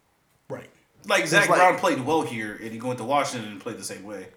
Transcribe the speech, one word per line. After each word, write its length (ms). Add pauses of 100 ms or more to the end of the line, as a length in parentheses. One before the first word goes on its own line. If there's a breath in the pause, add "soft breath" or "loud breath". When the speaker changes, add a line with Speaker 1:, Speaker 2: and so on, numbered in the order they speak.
(480)
Speaker 1:
Right. 220 (360)
Speaker 2:
Like, 160
Speaker 3:
It's 80
Speaker 2:
Zach 180
Speaker 3:
like 100
Speaker 2:
Brown 200
played 260
well 180
here, 380
and 120
he 80
went 180
to 60
Washington 460
and 100
played 180
the 60
same 200
way. 320